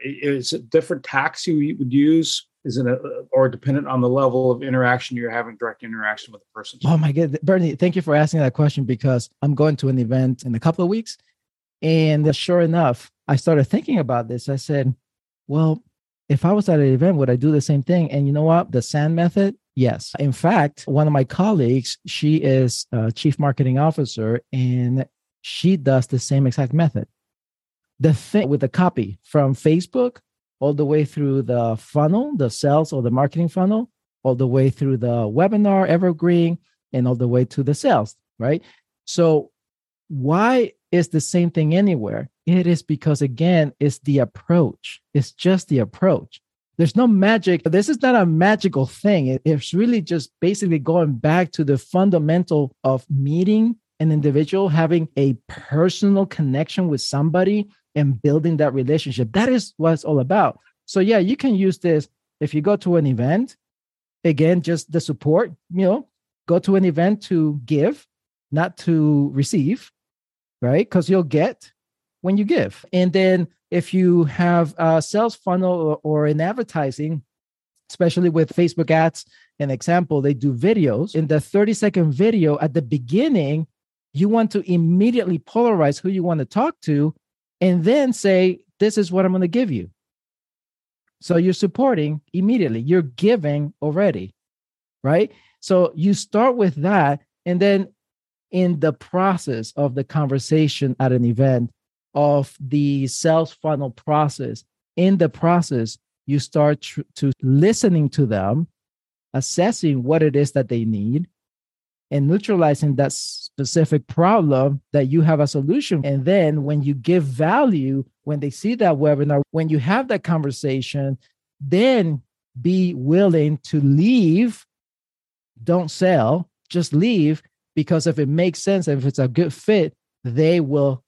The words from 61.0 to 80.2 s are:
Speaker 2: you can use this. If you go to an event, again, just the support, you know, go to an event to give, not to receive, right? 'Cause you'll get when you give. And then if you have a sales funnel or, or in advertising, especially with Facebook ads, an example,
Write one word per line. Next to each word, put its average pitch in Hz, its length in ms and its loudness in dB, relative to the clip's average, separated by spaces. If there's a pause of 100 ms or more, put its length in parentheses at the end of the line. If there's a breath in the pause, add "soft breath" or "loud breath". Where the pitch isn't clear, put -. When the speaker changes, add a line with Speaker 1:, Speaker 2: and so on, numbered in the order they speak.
Speaker 2:
you 196 180 0
can 262 180 0
use 190 240 0
this. 160 300 0 (320)
If 147 120 -4
you 151 80 -2
go 208 160 0
to 180 200 0
an 156 100 2
event, 139 500 -2 (680)
again, 160 380 2
just 165 280 -4
the 160 100 -2
support, 156 520 0 (200)
you 185 140 0
know, 233 220 0 (400)
go 170 100 2
to 196 160 0
an 190 100 2
event 185 380 0
to 156 420 -2
give, 156 400 -2 (460)
not 170 280 -2
to 151 540 2
receive, 139 600 -2 (680)
right? 135 300 0
'Cause 170 180 0
you'll 185 140 2
get 151 500 -4 (500)
when 190 140 0
you 208 80 0
give. 208 480 -2
And 180 200 2
then 185 340 2 (240)
if 175 240 -4
you 180 300 4
have 175 520 0
a 165 240 2
sales 220 360 -2
funnel 185 360 -2
or, 160 300 -2
or 151 240 0
in 151 140 0
advertising, 160 840 -4 (680)
especially 175 380 0
with 160 280 0
Facebook 170 340 0
ads, 160 340 2 (360 soft breath)
an 143 100 -2
example, 156 500 0